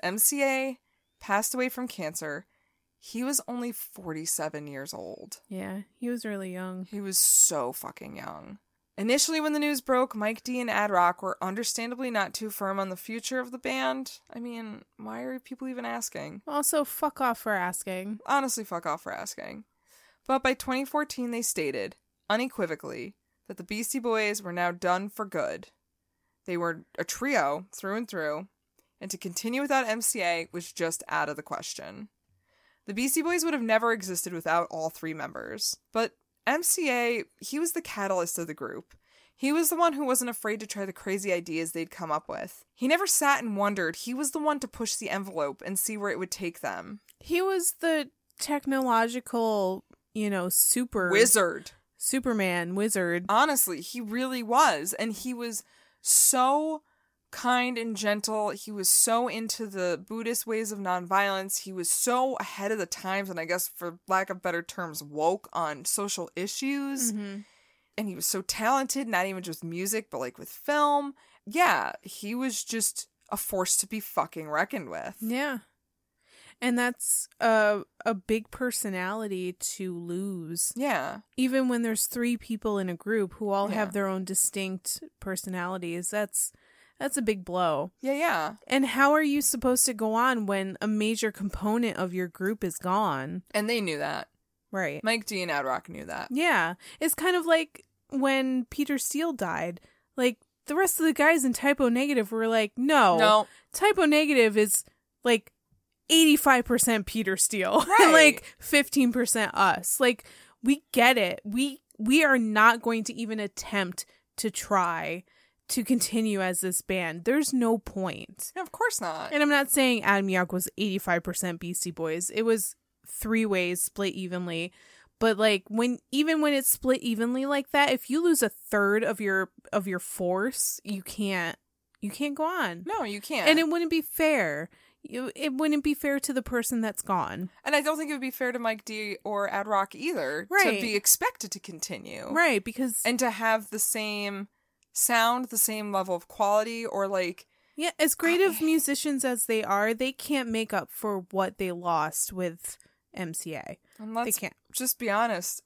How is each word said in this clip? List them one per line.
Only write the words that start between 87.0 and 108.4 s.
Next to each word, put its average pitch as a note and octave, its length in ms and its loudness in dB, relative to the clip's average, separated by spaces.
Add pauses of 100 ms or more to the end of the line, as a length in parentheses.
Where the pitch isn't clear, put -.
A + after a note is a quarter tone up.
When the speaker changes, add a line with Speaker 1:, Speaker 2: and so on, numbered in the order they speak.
Speaker 2:
a C#4 60 0
big G#3 200 0
blow. F3 560 0
Speaker 1:
Yeah, C4 140 0
yeah. C#4+ 400 0 (140)
Speaker 2:
And C4+ 180 4
how C4+ 280 6
are D#4 100 6
you D4 180 2
supposed B3+ 460 2
to B3+ 80 0
go A3 180 0
on A#3 320 2
when F#3+ 360 -2
a G#3+ 60 -2
major G#3+ 440 0
component G#3 640 -2
of F3+ 160 -2
your F#3 140 -2
group F#3+ 360 -4
is F3 140 -2
gone? F3+ 640 0 (140)
Speaker 1:
And G#3+ 120 0
they A#3 140 0
knew E3 160 -2
that. D3 300 -4 (440)
Speaker 2:
Right. E3+ 320 -4
Speaker 1:
Mike A3 220 -2
D G3 160 -4
and F3 80 -4
Ad C#3+ 160 0
Rock B2+ 240 -4
knew C#2+ 160 -12
that. D#2+ 240 -8
Speaker 2:
Yeah. A#3 460 2 (240)
It's D#4 160 0
kind F4+ 200 2
of E4+ 120 -2
like E4 380 2 (260)
when C4 540 2
Peter C#4+ 340 -2
Steele D#4+ 340 -2
died. F3 480 -4 (340)
Like, B3 220 2 (300)
the D4 80 -2
rest F4+ 240 2
of D#4+ 80 4
the D#4+ 60 6
guys D4+ 300 4
in B3+ 100 2
Type C#4+ 280 2
O B3+ 80 4
Negative B3 420 2
were A3+ 160 0
like, A3 300 2
"No. B3 400 6
Speaker 1:
No. G#3+ 300 6 (260)
Speaker 2:
Type G4+ 240 6
O F4+ 80 6
Negative D4 520 6
is, G#3+ 280 4 (380)
like, A#3 280 2 (580)
eighty-five D4+ 560 8
percent A3+ 400 2
Peter F#3+ 300 -2
Steele F#3+ 440 4
<laughs> - 0 -
and, - 100 2
Speaker 1:
Right. F#4+ 240 10
Speaker 2:
like, D4+ 300 10 (160)